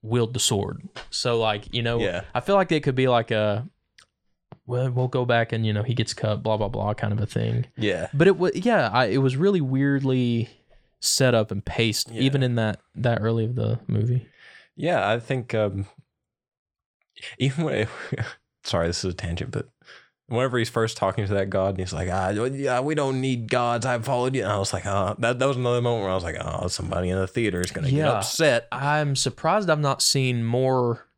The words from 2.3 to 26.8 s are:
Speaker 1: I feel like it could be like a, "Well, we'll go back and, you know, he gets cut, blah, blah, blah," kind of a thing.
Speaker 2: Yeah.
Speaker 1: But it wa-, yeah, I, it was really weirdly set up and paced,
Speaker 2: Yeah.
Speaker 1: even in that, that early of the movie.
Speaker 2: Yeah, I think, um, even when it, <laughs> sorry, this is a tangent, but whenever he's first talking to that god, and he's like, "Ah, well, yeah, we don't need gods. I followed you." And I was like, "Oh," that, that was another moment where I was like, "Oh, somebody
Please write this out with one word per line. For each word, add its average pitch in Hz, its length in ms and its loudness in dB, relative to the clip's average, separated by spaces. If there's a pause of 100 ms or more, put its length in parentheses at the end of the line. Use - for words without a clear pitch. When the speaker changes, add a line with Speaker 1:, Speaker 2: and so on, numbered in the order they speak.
Speaker 1:
I 123 80 0
feel 202 140 2
like 185 160 4
it 156 120 2
could 131 120 2
be 131 120 4
like 120 240 4
a, 107 360 0 (1000)
"Well, 123 240 -2
we'll 127 180 0
go 127 160 0
back 117 260 2
and, 113 140 0
you 107 80 2
know, 104 100 0
he 117 120 -2
gets - 180 -2
cut, 104 300 -2
blah, 110 140 0
blah, 104 120 -2
blah," 104 240 -2
kind 104 180 -2
of 104 80 -2
a 104 60 0
thing. 113 400 -2 (120)
Speaker 2:
Yeah. 92 360 0
Speaker 1:
But 160 140 6
it 190 100 6
wa-, 175 160 2
yeah, 185 400 2
I, 123 140 4
it 101 100 2
was 135 180 2
really 185 260 2
weirdly 131 880 2 (520)
set 127 340 2
up 110 160 2
and 101 120 -4
paced, - 460 0
Speaker 2:
Yeah. 113 120 -6
Speaker 1:
even 135 200 2
in 123 140 0
that, 110 240 0 (160)
that 117 260 0
early 113 240 0
of 120 100 -4
the 113 320 0
movie. 117 400 0 (500)
Speaker 2:
Yeah, 139 320 0
I 117 100 2
think, 117 340 -4
um, 98 320 0 (1500)
even 135 280 0
when 131 100 0
it, 107 140 0 (340)
<laughs> - 400 -14
sorry, 85 240 0
this 85 160 -4
is 92 100 -2
a - 20 -8
tangent, - 360 -6
but - 180 -8 (580)
whenever 123 300 0
he's 113 120 0
first 113 280 0
talking 101 300 0
to 104 80 0
that 98 160 0
god, 95 180 2
and 95 100 -4
he's 92 140 -6
like, 90 180 -2
"Ah, 95 240 0
well, 113 120 -2
yeah, 135 320 -2
we 147 160 -2
don't 135 260 -2
need 123 280 -2
gods. 120 360 0
I 123 140 0
followed 127 360 0
you." 123 80 0
And 98 80 0
I 104 60 2
was 98 160 -2
like, 92 140 -6
"Oh," 101 320 0
that, 120 200 0
that 127 60 2
was 139 100 0
another 123 260 2
moment 120 220 0
where 95 80 0
I 92 40 2
was 90 80 0
like, 85 180 -6
"Oh, 90 260 -4
somebody 92 420 -4